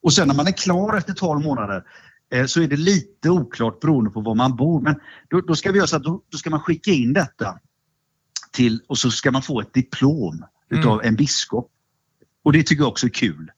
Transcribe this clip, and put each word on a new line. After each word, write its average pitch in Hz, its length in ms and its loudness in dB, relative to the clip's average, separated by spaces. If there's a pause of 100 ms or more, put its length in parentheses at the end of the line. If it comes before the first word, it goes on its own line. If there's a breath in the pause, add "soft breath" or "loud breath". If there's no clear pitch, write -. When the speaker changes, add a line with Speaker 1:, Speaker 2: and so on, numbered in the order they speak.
Speaker 1:
Och 165 100 4
sen 170 160 4
när 143 60 2
man 147 120 0
är 190 60 2
klar 185 440 0
efter 185 180 -4
tolv 151 260 -2
månader, 107 440 -4 (480 soft breath)
eh, 127 140 2
så 165 160 0
är 156 60 0
det 143 80 0
lite 165 540 0
oklart 120 500 -2
beroende 131 300 2
på 110 100 -8
var 107 140 -2
man 123 220 2
bor. 151 240 2
Men 147 140 0 (360 loud breath)
då, 185 100 2
då 165 160 -2
ska 196 160 -2
vi 196 60 4
göra 180 80 2
så 160 100 -2
att 139 80 -2
då, 170 180 -6 (100)
då 151 60 -10
ska 160 120 -8
man 156 100 -2
skicka 170 300 -2
in 127 220 2
detta 113 460 -4 (920)
till, 117 360 2
och 135 100 -4
så 120 120 0
ska 131 200 -2
man 131 120 -2
få 127 180 -4
ett - 140 -12
diplom 127 680 0 (260)
utav 120 240 2
Speaker 2:
Mm. 107 140 -2
Speaker 1:
en 110 80 2
biskop. - 540 -2 (760)
Och 151 80 4
det 156 100 4
tycker 147 200 0
jag 131 60 2
också - 180 -4
är 113 40 0
kul. 80 480 -4